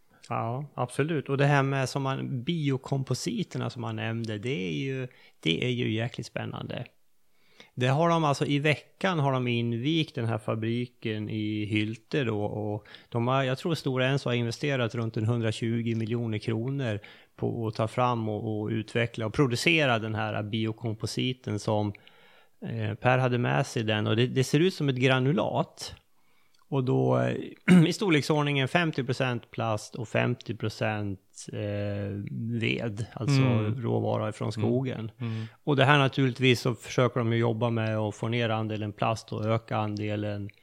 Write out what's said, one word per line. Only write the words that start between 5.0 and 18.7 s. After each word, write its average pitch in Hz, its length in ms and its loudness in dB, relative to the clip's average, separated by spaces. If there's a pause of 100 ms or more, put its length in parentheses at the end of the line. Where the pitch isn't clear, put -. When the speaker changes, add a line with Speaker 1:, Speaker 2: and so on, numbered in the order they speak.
Speaker 1:
det 160 240 2
är 127 60 2
ju 120 220 0
jäkligt 117 340 -4
spännande. - 600 -8 (880)
Det 123 120 0
har 151 220 4
de 165 160 4
alltså, 143 220 2
i 143 120 2
veckan 156 600 0
har 139 140 2
de 127 160 0
invigt 120 680 0
den 113 120 -2
här 113 120 0
fabriken 113 920 -4
i 107 340 -2
Hylte 107 600 -2
då, 107 200 -2
och 107 420 -4 (220)
de 117 200 0
har, 135 140 2
jag 131 160 -2
tror 170 160 -2
Stora 127 320 0
Enso 135 220 0
har 123 60 0
investerat 120 600 0
runt 113 220 -4
en 110 100 0
hundratjugo 117 680 0
miljoner 110 440 -2
kronor 117 600 -2 (380)
på 113 300 -2
att 110 80 -4
ta 110 140 0
fram 120 400 0
och, 107 320 -2
och 107 80 -2
utveckla 113 580 -2